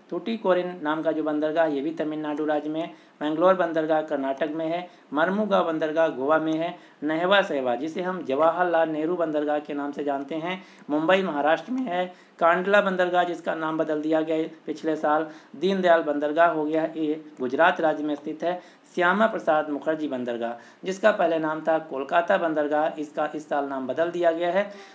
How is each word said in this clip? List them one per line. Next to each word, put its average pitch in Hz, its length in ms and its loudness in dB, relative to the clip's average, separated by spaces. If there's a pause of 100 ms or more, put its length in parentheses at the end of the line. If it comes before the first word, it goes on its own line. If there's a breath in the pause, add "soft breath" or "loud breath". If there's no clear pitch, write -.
(120)
टुटीकोरिन 180 680 -2
नाम 151 200 -2
का 160 100 0
जो 156 100 -2
बंदरगाह, 156 440 0
ये 143 140 -2
भी 151 100 -4
तमिलनाडु 151 540 -4
राज्य 151 260 -2
में 156 100 -4
है। 170 140 -8 (280 loud breath)
मैंगलोर 156 320 4
बंदरगाह 160 480 0
कर्नाटक 139 500 -2
में 160 140 -4
है। 175 240 -4 (220 loud breath)
मर्मुगांव 185 520 2
बंदरगाह 160 440 0
गोवा 139 300 2
में 160 140 -2
है। 165 260 -4 (240 loud breath)
नहवा 175 400 4
सहवा, 135 320 -2
जिसे 160 280 -4
हम 180 220 -4
जवाहरलाल 165 640 2
नेहरू 156 280 -2
बंदरगाह 151 420 0
के 151 160 -6
नाम 143 180 -6
से 147 120 -8
जानते 143 300 -4
हैं, 180 300 -6 (260 loud breath)
मुंबई 165 320 2
महाराष्ट्र 156 500 0
में 262 100 -2
है। 180 320 -4 (240 loud breath)
कांडला 180 420 4
बंदरगाह, 180 440 2
जिसका 170 300 -4
नाम 160 240 -2
बदल 156 240 -2
दिया 156 180 2
गया 160 160 0
है 160 160 -2 (140)
पिछले 156 300 -4
साल, 156 340 0 (260 loud breath)
दीनदयाल 175 460 4
बंदरगाह 151 460 2
हो 156 160 0
गया, 156 200 0 (120)
ये 156 280 -2 (160)
गुजरात 147 400 2
राज्य 151 240 0
में 151 100 -2
स्थित 151 280 -10
है। 180 400 -6 (120)
श्यामा 185 320 4
प्रसाद 160 420 0
मुखर्जी 151 400 -2
बंदरगाह, 120 440 -4 (320 loud breath)
जिसका 190 260 2
पहले 170 280 2
नाम 156 220 -2
था 160 180 0
कोलकाता 160 580 0
बंदरगाह, 156 640 0
इसका 151 340 -4
इस 151 140 -10
साल 143 160 -2
नाम 135 220 -6
बदल 156 240 0
दिया 170 220 2
गया 170 200 0
है। 202 220 0 (200 loud breath)